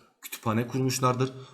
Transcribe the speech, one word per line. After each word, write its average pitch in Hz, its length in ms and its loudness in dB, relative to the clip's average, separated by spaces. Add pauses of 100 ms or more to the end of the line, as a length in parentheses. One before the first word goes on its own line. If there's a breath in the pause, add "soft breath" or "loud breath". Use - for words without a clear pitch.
(220 soft breath)
Kütüphane 117 440 -2
kurmuşlardır. 127 680 2 (220 loud breath)